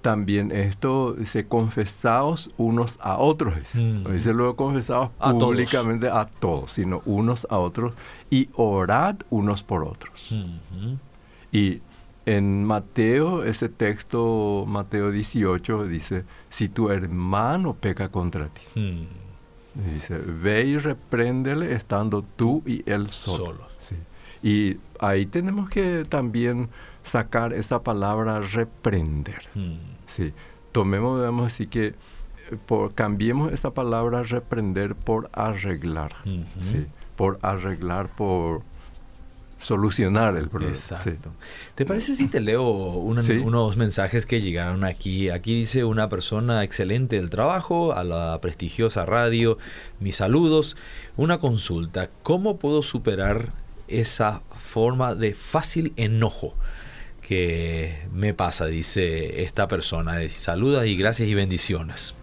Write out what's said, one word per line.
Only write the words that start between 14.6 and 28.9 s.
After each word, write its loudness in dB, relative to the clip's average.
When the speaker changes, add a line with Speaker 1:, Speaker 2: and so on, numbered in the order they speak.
Speaker 1:
Mateo 0
dieciocho, 0
dice, -4
"Si -2
tu 2
hermano 0
peca -2
contra -2
ti", -14
Speaker 2:
Mm. -8
Speaker 1:
dice, -6
"Ve 2
y 2
repréndele 0
estando 0
tú 2
y -4
él 0
solo". -4
Speaker 2:
Solo. -10
Speaker 1:
Sí. -10
Y 4
ahí 2
tenemos -2
que 0
también 0
sacar 0
esa 0
palabra 0
reprender. -2